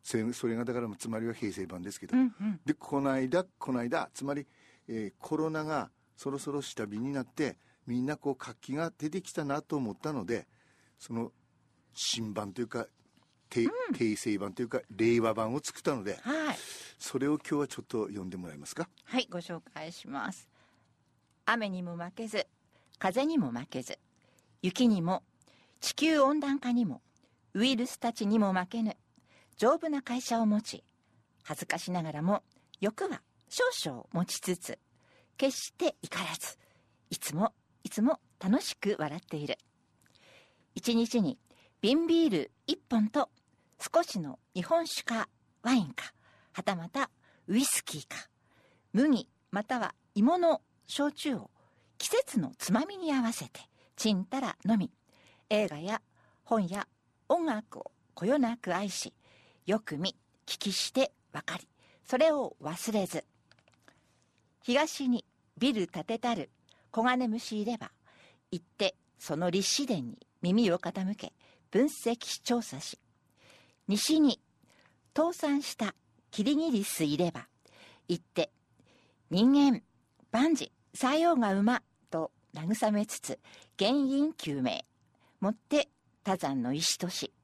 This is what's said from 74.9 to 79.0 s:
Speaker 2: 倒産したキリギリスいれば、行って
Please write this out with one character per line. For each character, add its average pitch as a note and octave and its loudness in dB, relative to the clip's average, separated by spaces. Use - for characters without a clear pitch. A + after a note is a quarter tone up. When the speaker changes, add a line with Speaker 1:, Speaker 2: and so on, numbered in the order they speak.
Speaker 2:
倒 E4 6
産 C#4+ 2
し - -8
た - -2
キ G#3+ 0
リ C#4+ 4
ギ D#4+ 2
リ G3+ 2
ス - -2
い D3 2
れ E3+ 2
ば、 - -14
行 F3 0
っ - -20
て - -2